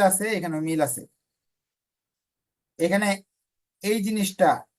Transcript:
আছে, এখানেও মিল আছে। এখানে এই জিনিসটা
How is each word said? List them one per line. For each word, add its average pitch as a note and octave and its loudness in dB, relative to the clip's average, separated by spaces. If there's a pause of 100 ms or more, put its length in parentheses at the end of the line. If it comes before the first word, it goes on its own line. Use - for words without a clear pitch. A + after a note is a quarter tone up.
আছে, F#3+ -2 (120)
এখানেও E3 -4
মিল D#3+ -2
আছে। - -8 (1800)
এখানে G3+ 2 (840)
এই A3 2 (100)
জিনিসটা F#3+ 0 (300)